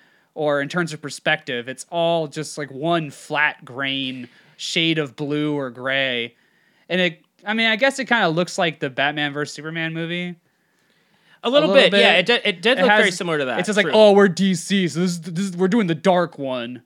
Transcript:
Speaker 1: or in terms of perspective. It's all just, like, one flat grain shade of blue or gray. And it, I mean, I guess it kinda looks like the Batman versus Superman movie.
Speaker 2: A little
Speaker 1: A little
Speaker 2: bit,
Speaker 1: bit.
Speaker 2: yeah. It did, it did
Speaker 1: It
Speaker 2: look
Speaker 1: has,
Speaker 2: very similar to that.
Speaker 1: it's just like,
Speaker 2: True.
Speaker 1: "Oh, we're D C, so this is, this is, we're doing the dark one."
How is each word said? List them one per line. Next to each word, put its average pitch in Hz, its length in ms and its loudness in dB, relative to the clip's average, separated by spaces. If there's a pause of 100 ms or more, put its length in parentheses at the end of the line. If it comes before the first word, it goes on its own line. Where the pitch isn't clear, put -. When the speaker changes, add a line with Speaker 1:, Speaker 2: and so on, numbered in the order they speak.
(340)
Speaker 1:
or 147 260 0
in 139 80 -4
terms 170 240 -4
of 151 80 -12
perspective. 135 680 -4
It's 131 220 -14
all 170 360 0
just, 147 320 -10
like, 139 120 -10
one 156 400 -2
flat 147 540 -2
grain 131 640 -6 (280)
shade 165 420 0
of 143 180 -6
blue 147 380 -4
or 139 160 -6
gray. 127 640 -4 (540)
And 185 120 -2
it, 170 220 -2 (240)
I 208 80 -4
mean, 226 140 0
I 220 80 2
guess 269 220 0
it 247 80 -6
kinda 220 220 2
looks 170 300 -2
like 170 220 -2
the 139 100 -4
Batman 143 420 -2
versus 143 220 -6
Superman 160 400 -8
movie. 170 420 -6 (1080)
Speaker 2:
A 233 60 -2
little 294 200 4
Speaker 1:
A - 20 2
little 277 120 8
Speaker 2:
bit, 180 60 6
Speaker 1:
bit. 202 100 4
Speaker 2:
yeah. 202 140 6
It 180 120 2
did, 240 180 2
it 175 180 -2
did 233 160 2
Speaker 1:
It 185 40 0
Speaker 2:
look 190 80 4
Speaker 1:
has, 214 100 6
Speaker 2:
very 202 100 2
similar 175 280 -4
to 143 80 -2
that. 123 120 -2
Speaker 1:
it's 180 80 -4
just 202 100 -2
like, 202 100 2
Speaker 2:
True. 202 80 -2
Speaker 1:
"Oh, 214 180 8
we're 202 160 8
D 185 260 0
C, 185 320 0
so 147 140 -4
this 185 120 0
is, 175 100 -8
this 180 240 -6
is, 175 100 -10
we're 185 120 2
doing 208 200 2
the 165 60 0
dark 175 440 2
one." 123 480 -8